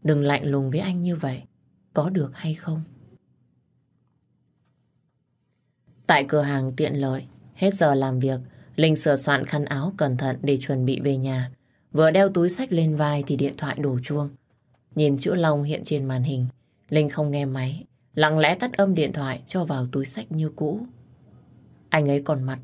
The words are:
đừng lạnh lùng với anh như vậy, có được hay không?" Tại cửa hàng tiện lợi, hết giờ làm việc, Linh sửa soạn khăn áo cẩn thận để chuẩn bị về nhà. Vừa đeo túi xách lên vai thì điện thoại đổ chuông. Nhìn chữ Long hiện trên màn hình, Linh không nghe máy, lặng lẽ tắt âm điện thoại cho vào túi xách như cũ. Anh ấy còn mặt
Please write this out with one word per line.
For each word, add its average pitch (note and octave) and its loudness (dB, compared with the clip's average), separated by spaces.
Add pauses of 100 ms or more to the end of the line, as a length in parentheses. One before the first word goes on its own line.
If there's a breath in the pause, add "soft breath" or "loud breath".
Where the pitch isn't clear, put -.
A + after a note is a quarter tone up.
đừng D3 2
lạnh C#3+ 0
lùng C#3 0
với D#3 -2
anh F3+ -2
như F3 -2
vậy, C3 -6 (520)
có D#3+ 0
được D3+ -2
hay D#3 -6
không?" D#3+ -6 (3250)
Tại D3 4
cửa D3+ 2
hàng C3+ -2
tiện D3 0
lợi, C3 -2 (280)
hết G3 2
giờ D#3+ 4
làm C3 0
việc, C3 0 (360 loud breath)
Linh D#3 4
sửa D3 4
soạn C#3 0
khăn D3 -2
áo C#3+ -4
cẩn C3 2
thận C3 -2
để C#3 2
chuẩn C3 -2
bị C3 0
về C#3 0
nhà. C3 -4 (420 soft breath)
Vừa D#3+ 6
đeo G3 6
túi F3+ 2
xách B3+ -4
lên D#3+ 2
vai D3 0
thì C#3 -2
điện C#3 -2
thoại C#3+ -6
đổ C#3 -2
chuông. D3 -4 (640)
Nhìn C#3+ 2
chữ C#3+ 0
Long D#3 2
hiện D3 -4
trên C#3+ -2
màn C3 -2
hình, B2+ -2 (420)
Linh D3 2
không D3 -2
nghe C#3+ -2
máy, C3 -6 (300)
lặng D#3 2
lẽ D#3 4
tắt B3 -4
âm G3 2
điện C#3+ 0
thoại C3+ -6
cho F3+ -2
vào C3+ -2
túi C#3 -2
xách - -10
như D#3 -2
cũ. D#3 -4 (1080)
Anh D3+ 2
ấy C#3+ 2
còn C#3 -2
mặt C3 -6